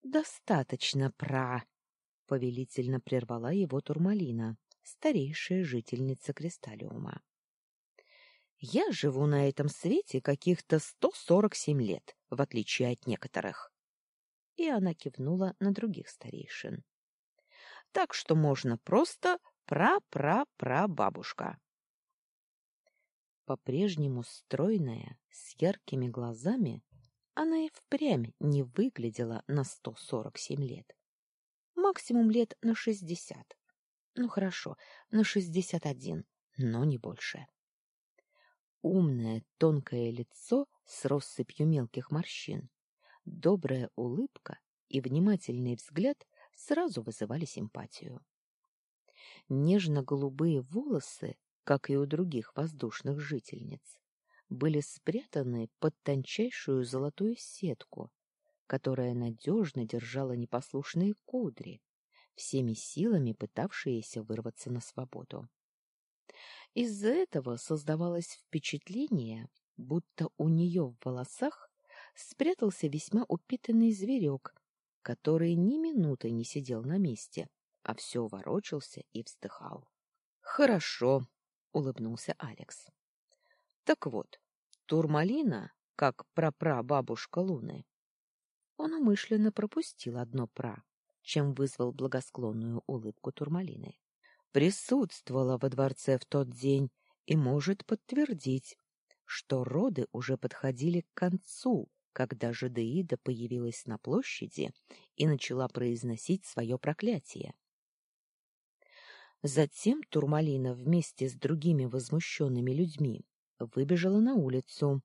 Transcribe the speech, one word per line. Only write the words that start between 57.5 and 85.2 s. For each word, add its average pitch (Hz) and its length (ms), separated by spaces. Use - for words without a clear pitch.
которая 131 480
надёжно 123 720
держала 120 460
непослушные 135 840
кудри, 175 580
всеми 123 400
силами 147 600
пытавшиеся 113 920
вырваться 110 480
на 120 100
свободу. - 640
Из-за 214 360
этого 156 480
создавалось 160 920
впечатление, 151 1000
будто 156 600
у 156 120
неё 170 380
в 120 180
волосах 127 640
спрятался 254 720
весьма 156 400
упитанный 226 640
зверёк, 196 640
который 160 500
ни 190 240
минуты 190 540
не 117 140
сидел 127 360
на 143 160
месте, 165 500
а 113 100
всё - 320
ворочался 131 800
и 113 80
вздыхал. - 680
«Хорошо», 143 840
улыбнулся 123 680
Алекс. - 500
«Так - 220
вот, - 340
Турмалина, 160 880